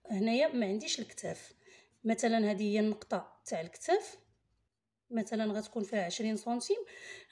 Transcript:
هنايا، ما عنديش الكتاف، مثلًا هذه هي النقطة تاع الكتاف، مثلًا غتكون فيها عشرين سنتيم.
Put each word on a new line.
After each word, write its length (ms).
هنايا، 360
ما 180
عنديش 340
الكتاف، 540
مثلًا 480
هذه 120
هي 160
النقطة 640
تاع 160
الكتاف، 560
مثلًا 440
غتكون 300
فيها 220
عشرين 320
سنتيم. 400